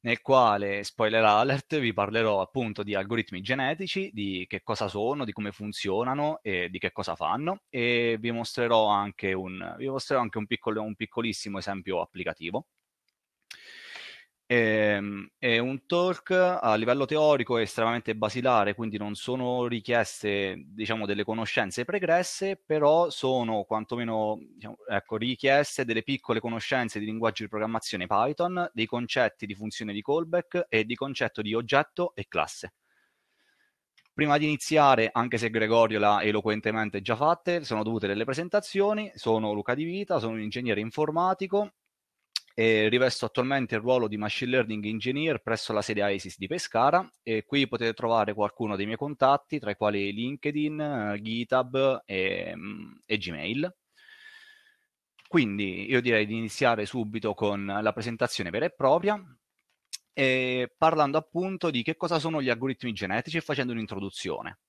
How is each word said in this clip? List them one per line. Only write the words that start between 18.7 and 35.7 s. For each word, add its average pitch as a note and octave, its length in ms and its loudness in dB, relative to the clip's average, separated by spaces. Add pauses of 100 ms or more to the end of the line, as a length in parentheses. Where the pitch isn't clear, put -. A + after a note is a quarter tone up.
quindi A2 220 -6
non G#2 180 -6
sono B2 520 -2
richieste, G#2+ 1000 0
diciamo, G#2+ 360 -4
delle G2+ 180 -2
conoscenze A2 600 -2
pregresse, F3+ 720 0
però D#3 540 4
sono A#2 540 0
quantomeno, A2 760 -2 (160)
diciamo, G#2 240 -16 (100)
ecco, G#2+ 300 -2
richieste C3+ 680 2
delle A2+ 180 0
piccole B2+ 380 -2
conoscenze A#2 580 -4
di G#2 60 -4
linguaggio A2 380 -2
di G2+ 80 -10
programmazione G#2+ 560 -4
Python, D#3+ 680 0
dei A2+ 140 -2
concetti A#2+ 580 0
di G2+ 100 -8
funzione G#2+ 380 -8
di G2+ 80 -4
callback E3+ 680 -2
e A2 160 2
di A#2+ 80 -4
concetto B2+ 480 -4
di G#2+ 100 -2
oggetto C#3 640 0
e G2+ 120 -10
classe. - 460 -4 (1400)
Prima D3 240 4
di D3+ 80 2
iniziare, C#3 640 6
anche A#2+ 240 0
se A2+ 140 0
Gregorio A2 480 4